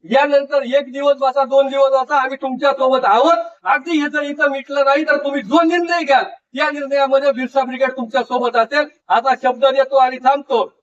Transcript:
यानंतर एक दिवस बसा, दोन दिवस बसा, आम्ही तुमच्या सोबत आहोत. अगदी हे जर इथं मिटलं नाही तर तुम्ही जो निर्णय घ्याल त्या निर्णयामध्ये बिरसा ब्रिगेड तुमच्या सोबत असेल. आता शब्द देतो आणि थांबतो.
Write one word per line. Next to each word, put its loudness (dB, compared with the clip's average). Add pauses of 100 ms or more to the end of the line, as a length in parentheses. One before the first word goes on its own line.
(100)
यानंतर 2
एक 0
दिवस 0
बसा, 0
दोन 2
दिवस 2
बसा, 0
आम्ही -2
तुमच्या -2
सोबत 0
आहोत. 4 (260)
अगदी 0
हे -2
जर -4
इथं -2
मिटलं -4
नाही 2
तर 0
तुम्ही -4
जो 2
निर्णय 0
घ्याल 2
त्या -6
निर्णयामध्ये 0
बिरसा -2
ब्रिगेड -2
तुमच्या -4
सोबत -2
असेल. 0 (200)
आता 0
शब्द 0
देतो 2
आणि 2
थांबतो. 0 (180)